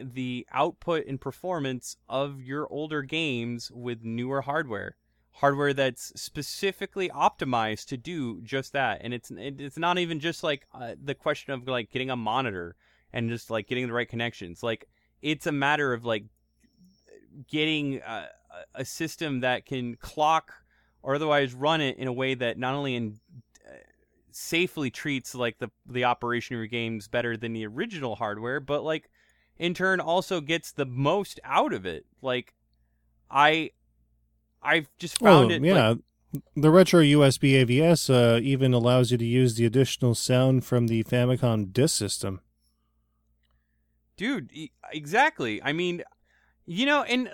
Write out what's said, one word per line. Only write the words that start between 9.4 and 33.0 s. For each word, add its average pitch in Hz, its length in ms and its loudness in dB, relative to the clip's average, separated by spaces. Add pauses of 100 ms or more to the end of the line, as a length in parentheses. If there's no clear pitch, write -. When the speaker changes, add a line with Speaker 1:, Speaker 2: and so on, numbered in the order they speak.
Speaker 1:
it's 139 180 -14
not 175 180 0
even 170 240 -4
just, 165 220 -6
like, 151 320 -4
uh, 117 280 -12
the 139 120 -6
question - 400 -6
of, 123 120 -12
like, 123 240 -6
getting 131 200 -6
a 127 60 -4
monitor 107 580 -4 (380)
and 117 180 -4
just, 117 180 -10
like, 110 200 -4
getting 127 180 -4
the 117 60 -8
right 120 160 -4
connections. 113 540 -8
Like, 113 240 -6 (360)
it's 151 240 -4
a 160 60 -2
matter 143 420 0
of, 117 100 -10
like, 110 200 -2 (1200)
getting 147 520 -2
a, 101 280 -12 (460)
a 127 100 -8
system 151 560 -6
that 123 240 -2
can 123 320 -8
clock 156 560 0 (480)
or 135 140 -2
otherwise 143 400 0
run 151 260 0
it 135 160 -2
in 131 120 -6
a 123 40 -4
way 131 220 -2
that 120 240 -2
not 127 160 -4
only 139 220 -4
in, 107 220 -6 (480)
uh, - 60 -20 (600)
safely 165 580 -2
treats, 135 440 -8
like, 120 240 -4
the, 117 120 -8 (160)
the 123 180 -4
operation 120 520 -2
of - 20 -8
your 110 80 -8
games 113 420 -6
better 120 280 -4
than 113 180 -8
the 110 120 -6
original 135 500 -8
hardware, 117 440 -6
but, 139 220 -4
like, 156 260 -6 (480)
in 175 160 -2
turn 185 280 0
also 170 420 0
gets 160 300 -4
the 143 140 -4
most 139 580 -2
out 190 280 0
of 95 140 -6
it. 82 180 -8 (160)
Like, 127 320 -4 (760)